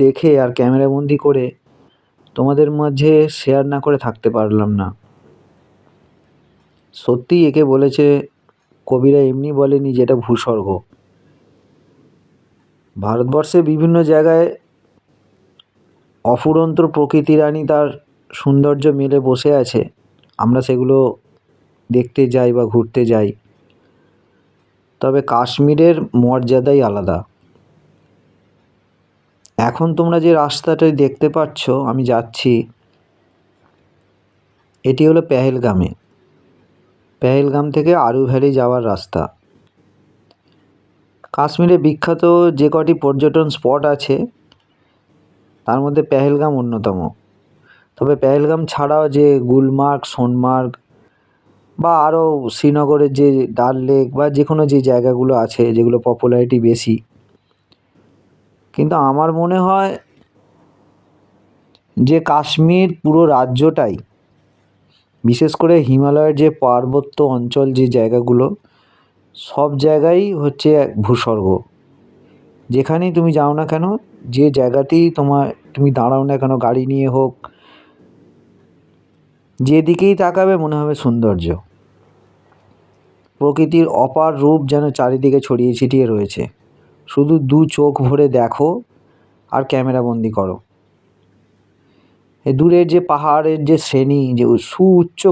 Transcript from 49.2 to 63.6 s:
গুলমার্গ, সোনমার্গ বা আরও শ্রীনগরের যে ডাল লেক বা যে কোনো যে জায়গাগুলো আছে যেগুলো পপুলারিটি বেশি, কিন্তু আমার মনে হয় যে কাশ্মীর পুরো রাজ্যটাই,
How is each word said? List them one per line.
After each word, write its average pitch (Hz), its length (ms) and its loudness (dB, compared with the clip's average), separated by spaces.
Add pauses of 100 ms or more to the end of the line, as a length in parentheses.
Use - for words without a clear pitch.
গুলমার্গ, 135 520 0 (100)
সোনমার্গ 123 580 -2 (1080)
বা 170 140 0 (140)
আরও 160 180 0 (320)
শ্রীনগরের 147 560 0
যে 139 160 2 (300)
ডাল 127 180 0 (120)
লেক 135 180 2 (120)
বা 147 80 0 (100)
যে 143 80 2
কোনো 156 180 -2 (100)
যে 143 80 4
জায়গাগুলো 127 520 0 (120)
আছে 113 180 -2 (140)
যেগুলো 117 300 2
পপুলারিটি 123 540 0
বেশি, 117 340 0 (1800)
কিন্তু 151 200 -2 (160)
আমার 151 220 0
মনে 170 340 -2
হয় 190 260 -2 (2000)
যে 139 220 2 (120)
কাশ্মীর 160 580 0 (120)
পুরো 151 200 2 (140)
রাজ্যটাই, 127 600 0 (1300)